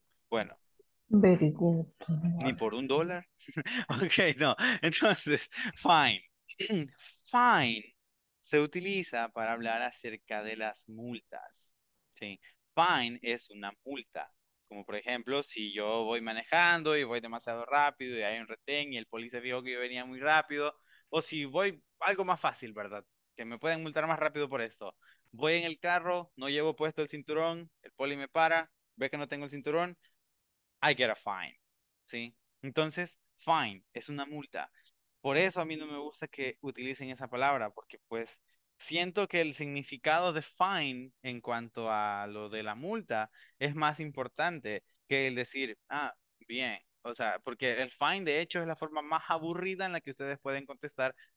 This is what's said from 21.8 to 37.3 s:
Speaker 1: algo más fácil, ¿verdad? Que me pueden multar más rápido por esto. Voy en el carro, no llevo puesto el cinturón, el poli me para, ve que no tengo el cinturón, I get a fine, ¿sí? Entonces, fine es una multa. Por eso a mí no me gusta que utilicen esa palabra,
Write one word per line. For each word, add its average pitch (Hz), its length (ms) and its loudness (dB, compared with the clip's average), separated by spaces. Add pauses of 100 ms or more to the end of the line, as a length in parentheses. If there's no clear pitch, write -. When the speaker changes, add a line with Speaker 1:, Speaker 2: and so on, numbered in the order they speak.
Speaker 1:
algo 190 240 2
más 180 160 0
fácil, 127 320 -2
¿verdad? 104 320 -8 (320)
Que 120 80 -10
me 117 140 -10
pueden 160 240 -2
multar 156 240 -2
más 160 120 2
rápido 151 300 0
por 127 140 -2
esto. 107 340 -10 (340)
Voy 151 240 2
en 170 100 2
el 160 140 -4
carro, 175 580 0
no 131 120 -6
llevo 147 260 2
puesto 156 280 0
el 147 60 -4
cinturón, 160 600 -2 (120)
el - 100 -20
poli 139 240 -2
me 139 120 -8
para, 160 420 4 (260)
ve 131 140 -2
que 147 80 -4
no 143 100 -6
tengo 143 160 -6
el 139 60 -8
cinturón, 151 480 0 (840)
I 143 120 8
get 120 160 4
a 104 60 0
fine, 92 440 -6 (460)
¿sí? 120 280 -10 (280)
Entonces, 156 540 -2 (220)
fine 127 540 0
es - 160 -12
una 143 180 -6
multa. 143 440 -10 (500)
Por 139 160 2
eso 180 240 2
a 165 40 0
mí 160 120 -6
no 156 100 -8
me 147 120 -10
gusta 151 300 -10
que 131 340 -6
utilicen 131 480 -8
esa 131 180 -10
palabra, 123 420 2